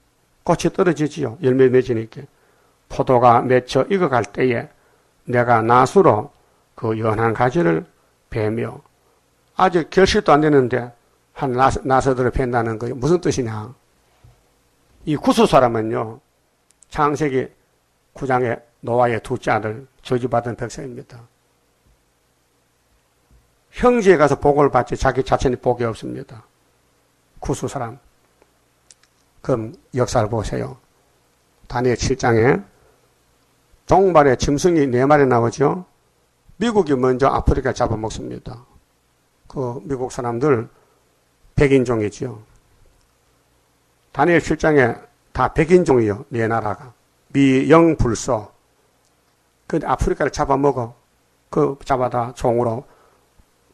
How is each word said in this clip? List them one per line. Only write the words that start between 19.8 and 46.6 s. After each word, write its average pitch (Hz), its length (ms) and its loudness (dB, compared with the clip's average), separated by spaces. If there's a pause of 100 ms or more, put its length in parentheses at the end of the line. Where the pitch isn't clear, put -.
저주받은 120 540 -4
백성입니다. 120 640 -14 (2500)
형제에 226 460 4
가서 139 220 4
복을 143 320 2
받지 120 260 -2
자기 131 260 0
자신이 127 340 -2
복이 120 280 -2
없습니다. 123 600 -10 (960)
구스 131 280 -6
사람. 123 300 -10 (1400)
그럼 123 340 -6 (200)
역사를 120 340 -2
보세요. 120 480 -6 (920)
다니엘 123 280 0
칠 - 200 -2
장에 123 440 2 (1300)
종발에 160 500 4
짐승이 147 500 0
네 123 200 0
마리 143 200 4
나오죠. 131 580 0 (720)
미국이 202 380 0
먼저 127 320 2
아프리카 127 460 0
잡아먹습니다. 117 920 -6 (840)
그 123 360 -8
미국 123 280 -6
사람들 120 560 -2 (880)
백인종이지요. 123 840 0 (1700)
다니엘 160 280 2
칠 160 180 -2
장에 139 360 2 (380)
다 127 200 -2
백인종이요. 143 760 2
네 113 180 -4
나라가. 110 460 -6 (360)